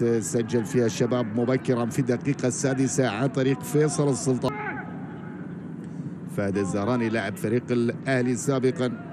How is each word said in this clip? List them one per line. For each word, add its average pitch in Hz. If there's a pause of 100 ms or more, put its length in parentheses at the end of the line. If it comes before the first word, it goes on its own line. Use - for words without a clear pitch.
(200)
سجل 117
فيها 123
الشباب 113
مبكرا 123
في 113
الدقيقة 127
السادسة 131
عن 110
طريق 131
فيصل 151
السلطان. 127 (1900)
فهد 98
الزهراني 104
لاعب 101
فريق 113
الأهلي 123
سابقا، 127 (220)